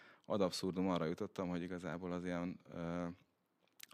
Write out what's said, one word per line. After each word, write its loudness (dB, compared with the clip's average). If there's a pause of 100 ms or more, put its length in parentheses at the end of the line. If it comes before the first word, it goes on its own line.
(240)
Ad 2
abszurdum, 4
arra 4
jutottam, 0
hogy 0
igazából -4
az -2
ilyen, -2 (120)
ö, -2 (880)